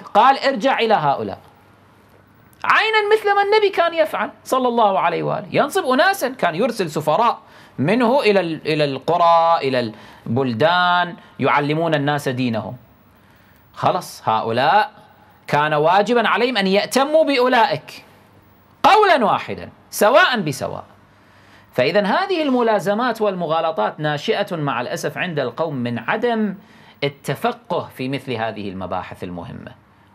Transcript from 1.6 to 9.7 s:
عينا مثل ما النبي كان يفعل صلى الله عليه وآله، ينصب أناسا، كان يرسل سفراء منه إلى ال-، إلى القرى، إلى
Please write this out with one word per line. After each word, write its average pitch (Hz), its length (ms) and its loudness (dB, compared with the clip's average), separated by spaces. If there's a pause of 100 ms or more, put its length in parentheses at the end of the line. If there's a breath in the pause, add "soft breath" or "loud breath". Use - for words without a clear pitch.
عينا 427 480 0
مثل 415 220 2
ما 403 80 2
النبي 403 280 2
كان 339 240 -2
يفعل 311 360 -2 (140)
صلى 262 240 0
الله 220 300 2
عليه 175 240 0
وآله، 147 280 -4
ينصب 294 340 0
أناسا، 302 440 0
كان 175 260 -2
يرسل 202 360 -2
سفراء 165 480 0 (400 loud breath)
منه 226 420 2
إلى 208 200 4
ال-، 165 260 -6
إلى 151 180 0
القرى، 165 720 2 (100)
إلى 120 240 -2 (340 loud breath)